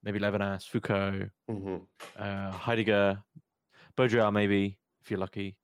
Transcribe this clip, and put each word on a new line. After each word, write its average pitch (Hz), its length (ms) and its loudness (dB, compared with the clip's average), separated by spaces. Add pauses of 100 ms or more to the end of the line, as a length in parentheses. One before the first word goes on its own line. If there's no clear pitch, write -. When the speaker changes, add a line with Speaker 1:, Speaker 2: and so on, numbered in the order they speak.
Speaker 1:
maybe 104 160 -4
Levinas, 101 480 -2
Foucault, 98 600 -2 (200)
Speaker 2:
Mm-hmm. 95 280 -6 (400)
Speaker 1:
uh, 98 340 -6
Heidegger, 101 720 2 (760)
Baudrillard, 113 360 4
maybe, 101 440 2 (240)
if - 80 -20
you're 101 100 -2
lucky. 98 440 -8